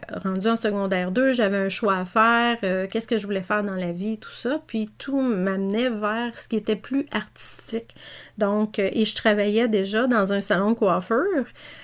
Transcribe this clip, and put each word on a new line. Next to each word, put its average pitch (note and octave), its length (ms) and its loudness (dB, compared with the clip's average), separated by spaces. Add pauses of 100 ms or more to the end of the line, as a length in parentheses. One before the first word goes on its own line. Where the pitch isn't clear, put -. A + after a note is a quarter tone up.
(240)
rendu F#3+ 240 -2
en A3+ 80 2
secondaire G3 560 -2
deux, C4 180 4
j'avais G#3 280 2
un G3 100 0
choix F#3+ 300 0
à F#3 60 -2
faire, A#3 600 4
euh, F#3+ 260 -2
qu'est-ce A3+ 160 -2
que A3+ 120 0
je G3+ 80 -4
voulais G3 160 -2
faire G#3 200 -2
dans G3 140 -4
la F3+ 160 -2
vie, G#3 260 -4
tout - 140 -16
ça. C#4+ 340 -4
Puis G#3+ 320 -4
tout C4+ 220 -2
m'amenait G3 720 0
vers A3+ 460 -2
ce - 120 -10
qui A3+ 80 -2
était G#3+ 180 0
plus C4+ 380 -2
artistique. - 840 -4 (440)
Donc, G#3 420 2
euh, G3 120 2
et A3 120 4
je G#3+ 100 0
travaillais G#3 540 2
déjà G#3+ 400 2
dans G3+ 240 2
un G3+ 80 2
salon G3 300 2
de A#3 40 2
coiffure, A#3 720 2 (400)